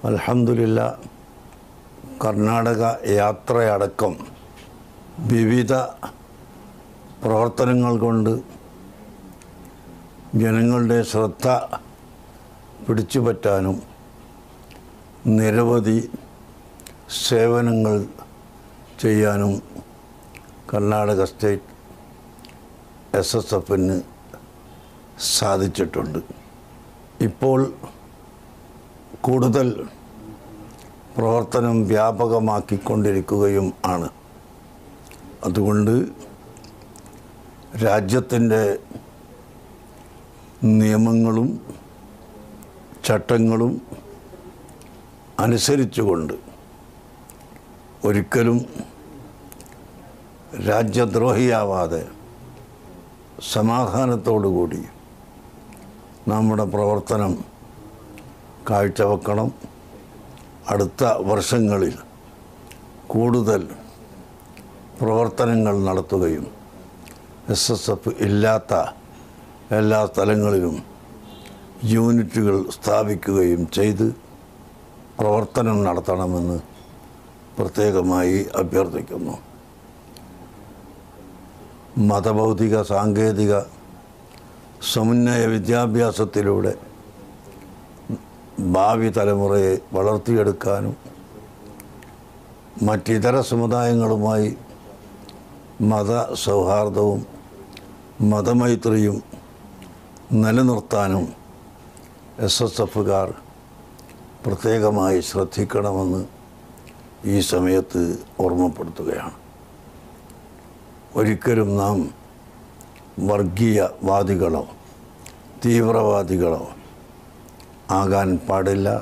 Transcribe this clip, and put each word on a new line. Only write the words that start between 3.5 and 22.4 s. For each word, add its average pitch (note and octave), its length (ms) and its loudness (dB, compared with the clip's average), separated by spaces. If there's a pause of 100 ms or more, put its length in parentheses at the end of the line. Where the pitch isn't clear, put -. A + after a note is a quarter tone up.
വിവിധ A#2 400 2 (1500)
പ്രവർത്തനങ്ങൾ A#2+ 720 2 (120)
കൊണ്ട് A2+ 280 2 (2000)
ജനങ്ങളുടെ A#2 580 2 (140)
ശ്രദ്ധ G#2+ 340 -2 (1400)
പിടിച്ചുപറ്റാനും G#2 920 0 (1600)
നിരവധി A2+ 600 2 (1300)
സേവനങ്ങൾ A2+ 720 2 (1080)
ചെയ്യാനും G#2 500 2 (1160)
കർണാടക G#2 500 0 (100)
സ്റ്റേറ്റ് G2+ 380 -4 (1500)